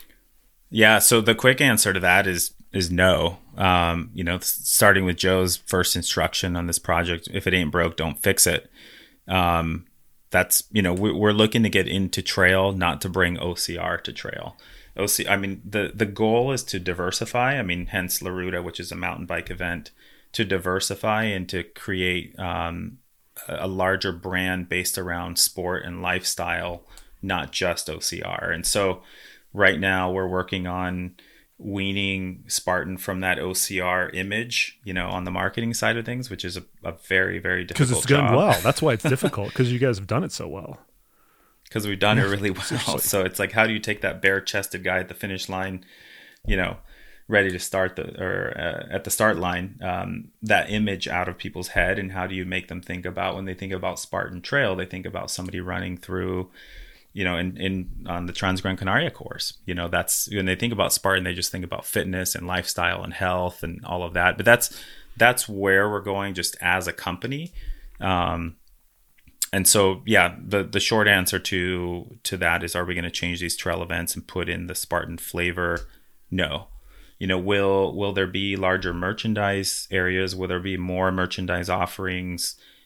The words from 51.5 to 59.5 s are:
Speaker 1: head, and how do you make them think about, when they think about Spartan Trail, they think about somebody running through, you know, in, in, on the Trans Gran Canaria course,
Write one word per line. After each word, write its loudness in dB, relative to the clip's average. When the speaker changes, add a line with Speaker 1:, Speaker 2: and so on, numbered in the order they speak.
Speaker 1:
head, 2
and -6
how -4
do -6
you -4
make -4
them -10
think -8
about, -4
when -8
they -8
think -8
about -4
Spartan -6
Trail, 0
they -4
think -10
about -8
somebody -6
running -6
through, -4
you -6
know, 0
in, -4
in, -4
on -4
the -6
Trans 0
Gran -2
Canaria 0
course, -10